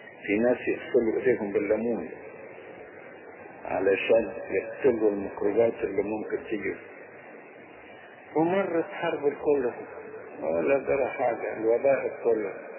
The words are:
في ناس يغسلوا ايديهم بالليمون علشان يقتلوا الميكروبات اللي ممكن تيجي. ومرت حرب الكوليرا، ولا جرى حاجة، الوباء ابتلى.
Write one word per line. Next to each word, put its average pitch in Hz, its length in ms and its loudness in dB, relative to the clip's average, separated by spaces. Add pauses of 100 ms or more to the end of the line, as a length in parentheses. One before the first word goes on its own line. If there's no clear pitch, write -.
(260)
في 104 120 2
ناس 120 200 2 (100)
يغسلوا 110 480 0
ايديهم 107 360 0
بالليمون 107 580 0 (1500)
علشان 98 680 4 (180)
يقتلوا 107 600 2
الميكروبات 104 720 2
اللي 98 200 0
ممكن 104 360 -4 (120)
تيجي. 95 240 -2 (1600)
ومرت 170 480 2
حرب 156 420 -2
الكوليرا، 139 480 2 (680)
ولا 82 360 2
جرى 135 280 2
حاجة، 107 500 -2
الوباء 120 500 4
ابتلى. 107 460 0 (260)